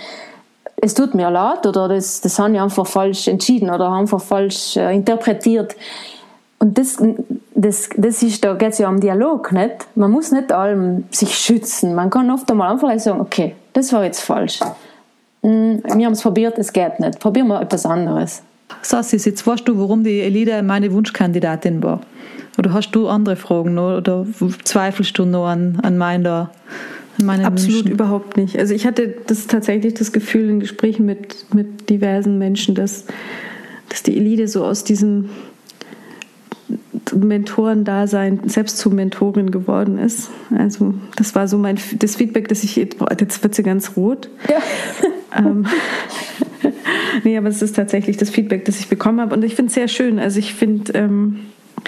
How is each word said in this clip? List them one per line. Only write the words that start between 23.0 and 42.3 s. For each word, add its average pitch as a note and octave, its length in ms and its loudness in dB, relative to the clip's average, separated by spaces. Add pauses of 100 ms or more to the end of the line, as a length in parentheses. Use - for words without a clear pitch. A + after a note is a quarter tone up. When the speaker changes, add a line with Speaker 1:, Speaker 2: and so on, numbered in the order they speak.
Speaker 2:
andere G#3 280 0
Fragen F3 380 -2
noch? F3+ 240 0
Oder F#3 280 -2 (380)
zweifelst G3 540 0
du F#3 80 2
noch F3+ 200 2
an, F3 360 0
an F3+ 160 2
meiner, F3 520 0 (680)
an G3+ 80 2
meinen F#3+ 180 2
Speaker 3:
Absolut F#3+ 360 2
Speaker 2:
Wünschen? G3+ 120 0
Speaker 3:
überhaupt G3+ 460 0
nicht. G3 200 0
Also G#3 140 2
ich G#3+ 140 0
hatte A#3 280 0 (120)
das G#3+ 200 0
tatsächlich G#3+ 460 0
das A3 200 -4
Gefühl A3 360 2
in G#3 120 2
Gesprächen A3 440 0
mit, G3+ 500 -6
mit G#3 360 0
diversen G3+ 480 2
Menschen, F#3+ 360 0
dass, F#3+ 300 -2 (840)
dass - 120 -10
die - 140 0
Elide A3 320 2
so G3+ 160 -2
aus G3+ 200 -2
diesem G3+ 440 2 (1900)
Mentorendasein G3+ 1300 0
selbst G#3+ 300 -2
zur G3+ 140 2
Mentorin G3 580 2
geworden F#3+ 480 0
ist. - 320 -2 (260)
Also G3+ 380 2 (220)
das - 180 0
war G3 140 0
so G3+ 100 0
mein G3+ 180 0
F-, G3+ 220 -6
das G#3 180 -4
Feedback, A3+ 320 0